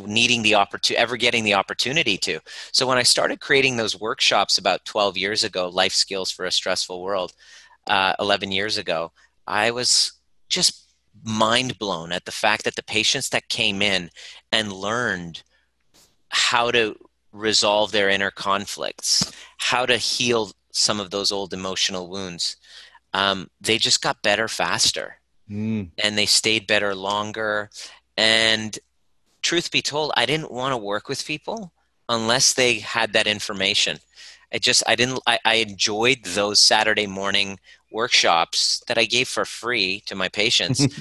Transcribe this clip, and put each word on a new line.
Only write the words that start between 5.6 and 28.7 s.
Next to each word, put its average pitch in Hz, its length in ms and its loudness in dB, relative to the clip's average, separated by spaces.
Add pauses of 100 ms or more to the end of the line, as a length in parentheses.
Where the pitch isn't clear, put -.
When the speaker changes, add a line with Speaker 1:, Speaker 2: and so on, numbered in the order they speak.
Speaker 1:
Life 92 240 0
Skills - 380 -2
for 92 140 -8
a 90 60 -4
Stressful 92 520 -4
World, 92 300 -4 (520)
uh, 95 340 2
eleven 101 320 0
years 104 280 -2
ago, 85 320 -4 (340)
I 107 260 0
was - 420 0 (360)
just - 320 0 (420)
mind 113 560 2
blown 85 320 -6
at 90 140 -6
the - 60 -10
fact - 340 0
that 120 100 -2
the - 80 -6
patients - 460 0
that - 200 -4
came 104 320 -2
in 95 280 0 (420)
and 110 200 0
learned 98 680 -4 (880)
how 120 400 2
to 117 260 2 (360)
resolve 107 600 2
their 101 180 2
inner 98 220 0
conflicts, - 1000 -2 (260)
how 127 280 0
to 123 120 2
heal 113 540 0 (200)
some - 280 0
of 92 120 -8
those 98 200 -2
old 98 220 -6
emotional 92 560 -4
wounds, 92 480 -6 (560)
um, 95 360 0 (120)
they 113 160 2
just - 240 2
got 143 200 -2
better 107 280 2
faster. 85 640 -2 (340)
Speaker 2:
Mm. 104 480 -4
Speaker 1:
And 107 200 0
they 104 80 4
stayed 110 420 2
better 101 260 2
longer. 104 760 -4 (480)
And 110 600 2 (640)